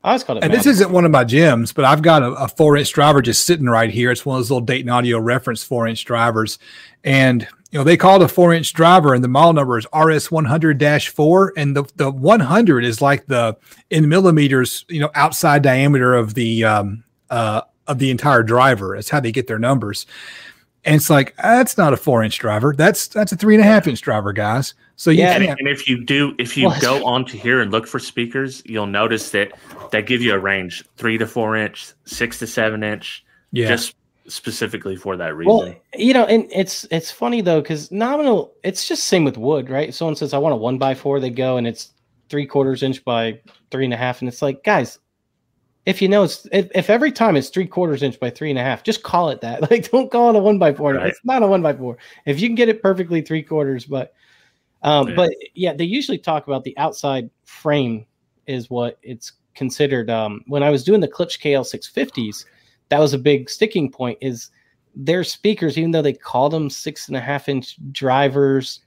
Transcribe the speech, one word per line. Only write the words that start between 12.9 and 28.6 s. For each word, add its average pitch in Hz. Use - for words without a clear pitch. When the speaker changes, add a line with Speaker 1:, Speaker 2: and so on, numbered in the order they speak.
Speaker 2:
like 139
the, 117
in 160
millimeters, 147
you 170
know, 147
outside 147
diameter 131
of 113
the, 113
um, 107
uh, 110
of 135
the 135
entire 127
driver. 113
It's 107
how 151
they 120
get 123
their 110
numbers. 113
And 151
it's 143
like, 139
"That's 233
not 156
a 117
four-inch 113
driver. 113
That's, 156
that's 208
a 190
three 214
and 214
a 202
half 214
inch 127
driver, 104
guys." 107
So -
you 160
Speaker 1:
Yeah. 180
Speaker 3:
And, 196
Speaker 2:
can't 143
Speaker 3:
and 135
if 139
you 123
do, 139
if 120
you 175
Speaker 1:
Well, 143
Speaker 3:
go 135
onto 123
here 120
and 101
look 113
for 131
speakers, 127